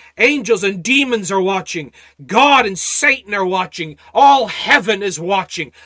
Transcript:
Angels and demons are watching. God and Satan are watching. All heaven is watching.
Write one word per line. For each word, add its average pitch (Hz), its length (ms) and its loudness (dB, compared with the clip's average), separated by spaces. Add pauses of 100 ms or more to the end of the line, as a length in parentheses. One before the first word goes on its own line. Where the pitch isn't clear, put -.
(180)
Angels 226 440 0
and 196 200 -4
demons 240 500 -2
are 190 80 0
watching. 180 520 -6 (340)
God 262 380 4
and 196 140 -6
Satan - 560 -2
are 196 100 0
watching. 180 540 -6 (160)
All 269 320 6
heaven 208 560 0
is 185 160 -4
watching. 170 540 -6 (140)